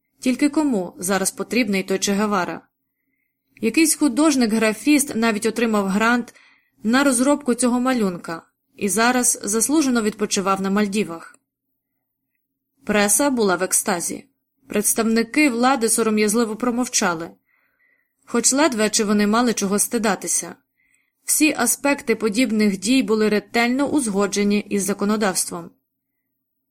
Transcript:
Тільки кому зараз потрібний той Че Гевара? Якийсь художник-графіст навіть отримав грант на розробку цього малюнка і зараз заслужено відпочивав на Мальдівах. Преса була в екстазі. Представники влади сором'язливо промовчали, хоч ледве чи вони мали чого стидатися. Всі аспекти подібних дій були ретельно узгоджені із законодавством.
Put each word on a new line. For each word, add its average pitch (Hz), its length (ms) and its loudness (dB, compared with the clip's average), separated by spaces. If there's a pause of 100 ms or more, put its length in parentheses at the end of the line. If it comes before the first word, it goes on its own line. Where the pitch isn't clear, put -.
(200)
Тільки 262 300 0
кому 277 480 -2
зараз 190 340 -2
потрібний 202 520 -2
той 190 160 -2
Че 202 140 -2
Гевара? 196 480 -2 (1000)
Якийсь 302 340 2
художник-графіст 262 1200 2
навіть 220 300 0
отримав 220 420 0
грант 226 480 0 (480)
на 247 200 2
розробку 269 500 2
цього 247 260 0
малюнка 202 680 -2 (300)
і 202 140 -4
зараз 240 540 2
заслужено 240 580 0
відпочивав 202 600 -2
на 196 80 -2
Мальдівах. 196 680 -2 (1500)
Преса 208 440 2
була 214 260 2
в 180 80 -2
екстазі. - 640 -4 (420)
Представники 226 840 0
влади 240 400 2
сором'язливо 214 680 0
промовчали, 226 760 -2 (960)
хоч 240 280 0
ледве 262 360 2
чи 220 140 0
вони 208 240 2
мали 226 260 2
чого 202 260 -2
стидатися. 190 760 -4 (680)
Всі - 340 2
аспекти 247 580 -2
подібних 214 600 0
дій 254 260 0
були 214 260 0
ретельно 240 580 0
узгоджені 202 720 0
із 202 240 -4
законодавством. 202 880 -2 (1000)